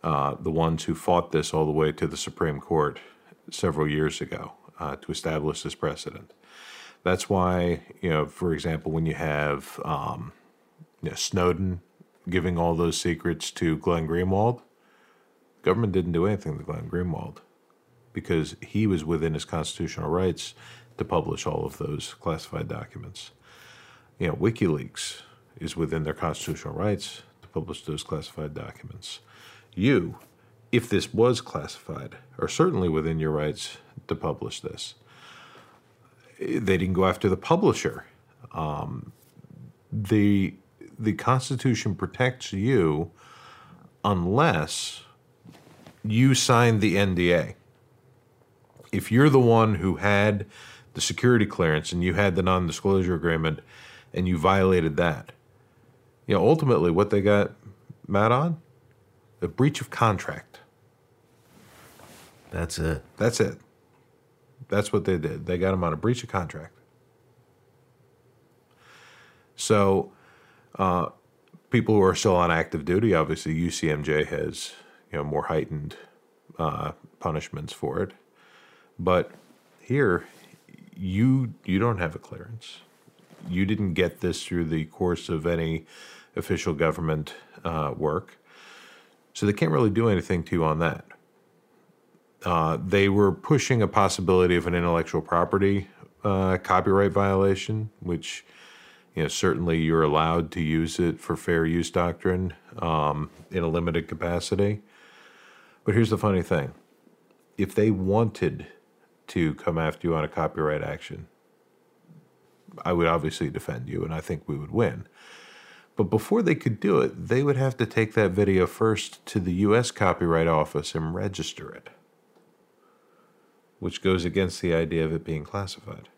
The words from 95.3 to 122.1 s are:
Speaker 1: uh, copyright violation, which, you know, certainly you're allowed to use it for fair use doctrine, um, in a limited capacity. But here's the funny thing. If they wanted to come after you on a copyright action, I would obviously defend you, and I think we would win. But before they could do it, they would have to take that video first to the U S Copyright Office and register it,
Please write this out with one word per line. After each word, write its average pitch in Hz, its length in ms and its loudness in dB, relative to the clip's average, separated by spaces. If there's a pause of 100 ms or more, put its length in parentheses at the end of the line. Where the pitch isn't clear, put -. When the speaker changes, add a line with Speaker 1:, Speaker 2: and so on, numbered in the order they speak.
Speaker 1:
uh, 95 360 2
copyright 95 520 4
violation, 98 800 2 (100)
which, - 460 -8 (720)
you 80 80 0
know, 73 40 0
certainly 82 540 0
you're 80 220 4
allowed 78 480 2
to 90 100 -4
use 80 380 0
it 82 200 0
for - 160 -6
fair 82 300 0
use 82 240 0
doctrine, 90 640 -2 (240)
um, 76 540 -2 (180)
in 87 140 -4
a 82 40 0
limited 85 400 -2
capacity. 92 760 -2 (1000)
But 101 120 2
here's 113 160 4
the 107 80 2
funny 95 240 2
thing. 73 320 -2 (800)
If 98 160 -2
they 107 160 4
wanted 95 800 0 (600)
to 80 260 0
come 82 240 -2
after 80 280 -2
you 85 60 2
on 78 100 0
a 76 40 -4
copyright 76 560 -2
action, 78 420 -10 (1600)
I 87 80 2
would 85 140 4
obviously 80 420 -2
defend - 400 -10
you, 85 140 -4
and 80 100 -6
I 78 80 -6
think - 240 -8
we 71 120 -6
would 73 120 -10
win. 101 380 -2 (880)
But 104 100 0
before 110 360 0
they 139 140 2
could 110 240 -4
do 80 220 2
it, 87 260 -2
they 127 160 0
would 139 120 2
have 131 220 0
to 117 80 0
take 110 300 -2
that 104 160 4
video 95 340 4
first - 640 -2
to - 120 -2
the 90 140 -2
U 101 220 4
S 117 160 2
Copyright 82 560 2
Office 78 480 0
and 80 180 -4
register 101 580 -8
it, - 200 -20 (1900)